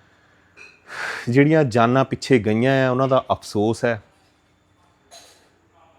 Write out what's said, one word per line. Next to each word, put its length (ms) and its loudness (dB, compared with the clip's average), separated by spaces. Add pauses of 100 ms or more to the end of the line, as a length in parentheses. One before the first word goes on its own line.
(1300)
ਜਿਹੜੀਆਂ 340 4
ਜਾਨਾਂ 420 2
ਪਿੱਛੇ 340 0
ਗਈਆਂ 480 0
ਆ 40 -2
ਉਹਨਾਂ 160 -2
ਦਾ 240 0
ਅਫਸੋਸ 540 -4
ਹੈ। 180 -4 (2000)